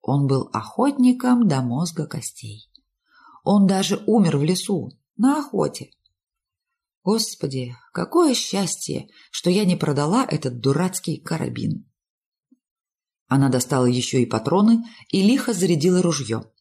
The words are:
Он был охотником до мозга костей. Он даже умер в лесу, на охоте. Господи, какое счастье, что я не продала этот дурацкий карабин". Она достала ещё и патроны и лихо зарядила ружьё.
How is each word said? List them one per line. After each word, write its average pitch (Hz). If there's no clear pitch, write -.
Он 139
был 131
охотником 247
до 139
мозга 147
костей. -
Он 196
даже 190
умер 185
в 143
лесу, 175
на 277
охоте. -
Господи, 135
какое 285
счастье, -
что -
я 208
не 180
продала 156
этот 123
дурацкий 156
карабин". -
Она 135
достала 127
ещё 123
и 120
патроны 208
и 190
лихо 240
зарядила 180
ружьё. 139